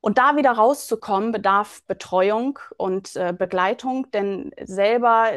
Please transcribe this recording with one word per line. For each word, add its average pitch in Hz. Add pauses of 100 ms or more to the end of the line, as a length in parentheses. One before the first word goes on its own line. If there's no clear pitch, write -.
Und 214
da 277
wieder 277
rauszukommen, 220
bedarf 202
Betreuung 214 (180)
und, 190
äh, 180
Begleitung, 196
denn 196 (100)
selber 226